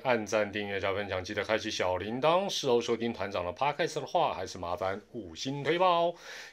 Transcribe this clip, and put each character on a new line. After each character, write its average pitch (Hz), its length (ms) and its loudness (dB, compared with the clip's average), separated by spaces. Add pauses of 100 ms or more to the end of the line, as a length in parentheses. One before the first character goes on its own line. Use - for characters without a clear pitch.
按 117 220 2
赞、 104 260 2
订 104 160 -4
阅、 98 100 -2
加 98 140 0
分 101 160 -2
享， 92 160 -2
记 104 80 -6
得 101 100 -2
开 110 140 2
启 107 140 -2
小 92 260 0
铃 110 240 -4
铛。 175 260 4
事 - 200 -2
后 120 120 6
收 117 160 0
听 117 160 0
团 101 220 -4
长 92 100 -2
的 87 80 -4
Podcast 147 500 0
的 131 60 -6
话， 147 280 2
还 90 120 -6
是 - 120 -10
麻 87 180 -4
烦 95 240 -2 (120)
五 92 220 -10
星 139 300 -4
推 170 140 2
爆 175 240 6
哦。 175 120 2 (380)